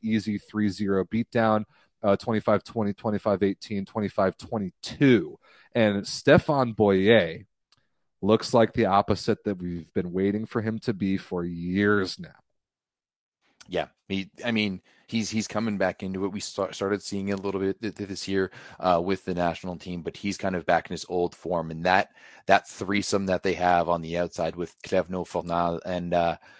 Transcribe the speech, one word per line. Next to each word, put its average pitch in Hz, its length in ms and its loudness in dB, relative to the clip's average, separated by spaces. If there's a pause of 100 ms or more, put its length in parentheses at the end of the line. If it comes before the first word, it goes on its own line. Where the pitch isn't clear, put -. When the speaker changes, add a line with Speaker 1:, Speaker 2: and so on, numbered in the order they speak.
Speaker 1:
easy 107 300 0
three 107 320 -2
zero 98 380 0
beatdown, 110 580 2 (380)
uh, 101 140 6
twenty-five 107 460 0
twenty, 104 300 -4
twenty-five 104 500 -2
eighteen, 98 440 -2
twenty-five 98 500 -2
twenty-two. 107 1000 2 (360)
And 104 320 2
Stefan 139 680 4
Boyer 98 720 4 (760)
looks 107 320 2
like 117 220 4
the 117 100 2
opposite 101 600 0
that 101 120 -2
we've 87 380 -8
been 90 180 -2
waiting 101 320 0
for 113 160 -4
him 110 200 -4
to 123 120 -2
be 95 240 0
for 87 300 -6
years 92 720 0
now. 85 100 -14 (1400)
Speaker 2:
Yeah, 82 180 -2 (220)
he, 98 200 -2 (160)
I 120 60 -2
mean, 104 320 -2 (240)
he's, 113 240 -2
he's 107 180 -4
coming 107 300 -4
back 92 240 -2
into 95 220 -4
it. 95 80 -4
We 101 80 -8
start, - 340 -6
started 98 280 -2
seeing 98 260 -6
it 101 100 -2
a 92 40 -8
little 98 180 -4
bit 98 200 -2
th-, 104 140 -8
th-, 101 140 -10
this 98 200 -8
year, 95 220 0 (300)
uh, 87 220 4
with 92 220 -2
the 92 100 -4
national 87 420 -2
team, 87 260 -10
but 78 140 -10
he's 98 200 -6
kind 92 200 -4
of 82 100 -8
back 85 240 2
in - 20 -10
his 85 160 -8
old 87 260 -2
form. 82 360 -4
And 80 160 -8
that, 92 240 4 (360)
that 98 220 4
threesome 98 580 -2
that 92 160 0
they 92 120 0
have 87 340 2
on 85 140 0
the 82 160 -4
outside 85 380 -4
with 85 260 -8
Clevno, 90 440 -2
Fornal, 85 600 -2
and, 87 260 -4
uh, 85 240 2 (240)